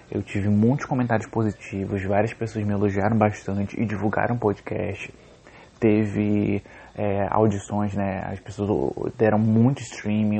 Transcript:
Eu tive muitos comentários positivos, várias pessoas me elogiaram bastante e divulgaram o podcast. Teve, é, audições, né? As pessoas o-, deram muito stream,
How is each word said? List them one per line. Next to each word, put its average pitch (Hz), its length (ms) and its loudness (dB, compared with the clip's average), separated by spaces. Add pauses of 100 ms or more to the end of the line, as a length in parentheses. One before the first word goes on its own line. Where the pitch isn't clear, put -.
(100)
Eu 104 120 -4
tive 104 280 -2
muitos 113 340 4
comentários 120 420 0
positivos, 101 760 -4
várias 101 300 0
pessoas 110 320 -6
me 104 80 0
elogiaram 101 420 0
bastante 101 640 0
e 117 60 0
divulgaram 101 480 -2
o 120 40 -4
podcast. 101 720 -4 (680)
Teve, 104 840 2 (320)
é, 101 360 -2
audições, 104 640 0
né? 98 360 -2
As 98 80 -8
pessoas 101 300 -6
o-, 71 480 -2
deram 107 220 4
muito 113 420 4
stream, 107 600 -2